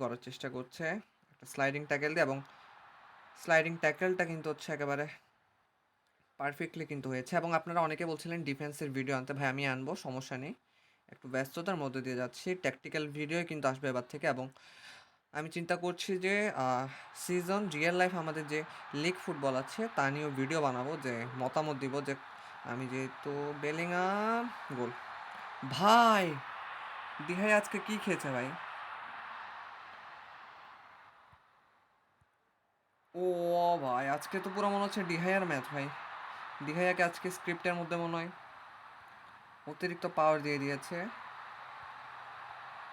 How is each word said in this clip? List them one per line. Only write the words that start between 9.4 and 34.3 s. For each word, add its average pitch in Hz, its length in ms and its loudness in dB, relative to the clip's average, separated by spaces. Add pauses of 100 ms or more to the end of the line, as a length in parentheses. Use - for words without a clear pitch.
আমি 135 280 0
আনবো, 135 220 -4
সমস্যা 135 420 -6
নেই, 147 160 -8 (580)
একটু - 160 -16
ব্যস্ততার 135 480 -2
মধ্যে 135 260 -2
দিয়ে 127 140 -2
যাচ্ছি। 127 380 -2
ট্যাকটিক্যাল 151 540 -2
ভিডিওই 151 420 -2
কিন্তু 147 180 2
আসবে 135 200 0
এবার 123 240 -2
থেকে। 151 220 -2
এবং 127 140 -4 (840)
আমি 151 240 -4
চিন্তা 175 200 2
করছি 175 420 0
যে, 202 320 4
আহ, 131 380 2 (260)
সিজন 180 540 2
রিয়েল 160 260 4
লাইফ 180 200 6
আমাদের 160 320 -2
যে 151 180 0 (300)
লিগ 160 200 2
ফুটবল 139 420 0
আছে 214 400 -2
তা 135 140 6
নিয়েও 147 200 0
ভিডিও 135 360 2
বানাবো, 131 300 0
যে 120 300 -2 (120)
মতামত 147 380 2
দিব, 135 240 -2
যে 139 140 0 (500)
আমি 127 280 -4
যেহেতু 143 680 -4
বেলিংহাম, 185 1120 0
গোল। 120 140 0 (800)
ভাই, 202 640 8 (920)
ডিহাই 190 260 4
আজকে 208 340 6
কী 214 180 -2
খেয়েছে 165 320 2
ভাই? 123 120 0 (4000)
ও 180 120 0 (560)
ভাই, 131 260 2
আজকে 151 320 0